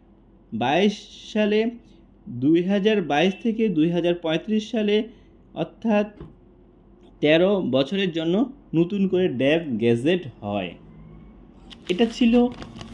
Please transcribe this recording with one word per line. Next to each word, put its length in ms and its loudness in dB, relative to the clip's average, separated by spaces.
বাইশ 540 0
সালে, 380 0
দুই 340 2
হাজার 380 2
বাইশ 320 2
থেকে 260 0
দুই 200 2
হাজার 260 0
পঁয়ত্রিশ 560 -4
সালে, 320 0
অর্থাৎ 680 -2
তেরো 400 4
বছরের 500 -2
জন্য 400 0
নতুন 320 0
করে 200 0
ড্যাব 520 0
গেজেট 480 0
হয়। 320 -6
এটা 160 0
ছিল 420 2